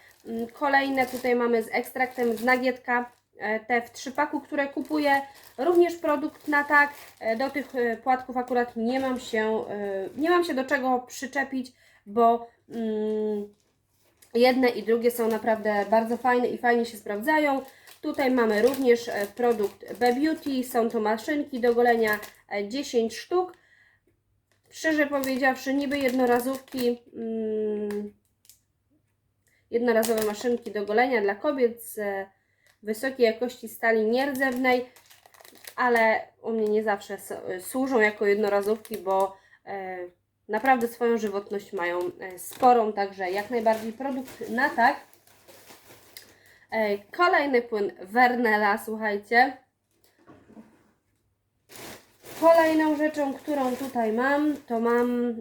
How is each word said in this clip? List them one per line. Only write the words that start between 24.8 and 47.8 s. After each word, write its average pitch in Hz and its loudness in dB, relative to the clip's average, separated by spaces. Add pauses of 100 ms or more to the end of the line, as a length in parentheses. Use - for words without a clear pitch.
powiedziawszy, 269 0
niby 285 0
jednorazówki, 247 0 (120)
mm, 214 -4 (1600)
jednorazowe 226 2
maszynki 226 -4
do 202 -4
golenia 226 2
dla 202 0
kobiet 254 -2
z, - -14
e, 196 -6 (540)
wysokiej 247 0
jakości 220 -2
stali 226 0
nierdzewnej, 254 0 (920)
ale 226 2 (200)
u 226 -6
mnie 220 0
nie 214 2
zawsze 202 -4
s-, 196 -12 (260)
służą 262 -2
jako 214 2
jednorazówki, 202 0
bo, 190 -2 (280)
e, 190 -10 (520)
naprawdę 233 2
swoją 233 0
żywotność 202 -6
mają, 175 -2 (200)
e, 185 -12
sporą, 233 4
także 190 -4
jak 208 -4
najbardziej 220 0
produkt 262 -8
na 247 0
tak. 262 2 (1800)
E, 214 0
kolejny 285 2
płyn 214 -4 (100)